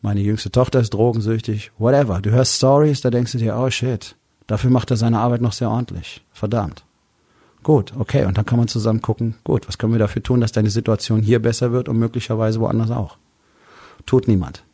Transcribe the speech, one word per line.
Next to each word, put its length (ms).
meine 200
jüngste 320
Tochter 260
ist 160
drogensüchtig, 840
whatever. 420
Du 100
hörst 260
Stories, 440
da 100
denkst 220
du 60
dir, 180
„Oh 140
shit, 440
dafür 240
macht 220
er 60
seine 200
Arbeit 220
noch 120
sehr 180
ordentlich. 640
Verdammt.“ 520
Gut, 340
okay, 280
und 120
dann 80
kann 140
man 80
zusammen 360
gucken, 420
„Gut, 240
was 100
können 140
wir 80
dafür 220
tun, 180
dass 100
deine 180
Situation 540
hier 180
besser 300
wird 180
und 80
möglicherweise 640
woanders 320
auch?“ 280
Tut 220
niemand 480